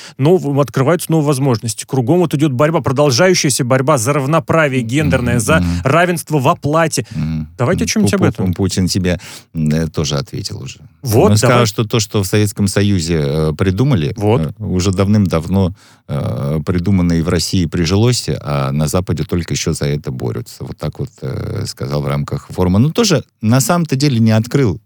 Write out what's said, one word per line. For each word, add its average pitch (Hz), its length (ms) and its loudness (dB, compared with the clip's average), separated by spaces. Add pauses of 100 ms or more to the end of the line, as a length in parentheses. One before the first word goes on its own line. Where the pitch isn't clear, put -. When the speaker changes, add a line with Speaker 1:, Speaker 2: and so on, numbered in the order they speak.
(180)
Speaker 1:
нов-, 143 440 2
открываются 143 500 0
новые 156 160 2
возможности? 131 580 -2
Кругом 135 340 0
вот 165 140 0
идет 143 200 2
борьба, 151 260 2
продолжающаяся 147 840 2
борьба 131 320 2
за 123 160 0
равноправие 147 680 0
Speaker 2:
Мгм, 113 60 -6
Speaker 1:
гендерное, 127 500 0
за 147 200 2
Speaker 2:
мгм. 87 240 -2
Speaker 1:
равенство 160 560 0
в 127 80 0
оплате. 160 680 0
Speaker 2:
Мгм. 78 440 -4
Speaker 1:
Давайте 151 260 0
о - 20 0
Speaker 2:
Мгм. - 40 -2
Speaker 1:
чем-нибудь - 240 2
об 196 80 0
Speaker 2:
Пу-, - 20 4
пу-, - 60 4
Speaker 1:
этом. 92 240 -2
Speaker 2:
Путин 92 340 0
тебе, 90 320 -2 (340)
м, 78 160 -2
э, 80 180 0
тоже 73 280 -4
ответил - 480 -8
уже. - 160 -16 (240)
Speaker 1:
Вот, 135 280 4
Speaker 2:
Он 107 60 6
сказал, 120 200 4
Speaker 1:
давай. 120 100 4
Speaker 2:
что - 160 -2
то, 110 160 -2
что 104 240 -2
в - 20 -2
Советском 104 440 0
Союзе, 90 520 0
э, 78 340 0
придумали, 95 600 0
Speaker 1:
Вот. 107 260 2
Speaker 2:
э, 107 220 -6
уже 92 280 0
давным-давно, 92 840 2 (340)
э, 67 580 -4
придумано 87 480 2
и 82 80 2
в 80 80 -2
России 90 360 0
прижилось, 95 640 0 (120)
а 69 300 -2
на 76 160 0
Западе 85 360 -2
только 85 300 -4
еще 80 200 -2
за 73 120 -4
это 71 260 -4
борются. 60 520 -8
Вот 65 140 -12
так 78 220 -8
вот, 69 100 -6 (120)
э, - 440 -6
сказал 69 380 -6
в 69 40 -4
рамках 71 420 -4
форума. 92 300 0
Ну, 147 120 4
тоже 185 320 0 (180)
на 117 180 4
самом-то 170 360 0
деле 135 240 2
не 113 120 4
открыл 113 540 2